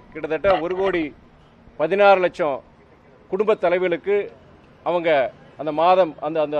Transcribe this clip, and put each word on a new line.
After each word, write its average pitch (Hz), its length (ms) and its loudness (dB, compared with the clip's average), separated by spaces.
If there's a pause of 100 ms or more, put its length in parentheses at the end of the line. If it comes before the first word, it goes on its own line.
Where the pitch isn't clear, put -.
(120)
கிட்டத்தட்ட 156 360 -4 (160)
ஒரு 180 160 -6
கோடி 180 240 -2 (760)
பதினாறு 196 460 4
லட்சம் 147 320 -4 (720)
குடும்ப 202 340 0
தலைவிகளுக்கு 180 520 0 (720)
அவங்க 170 200 -2 (500)
அந்த 151 120 -6 (100)
மாதம் 180 300 4 (140)
அந்த, 160 200 -4
அந்த, 147 140 -6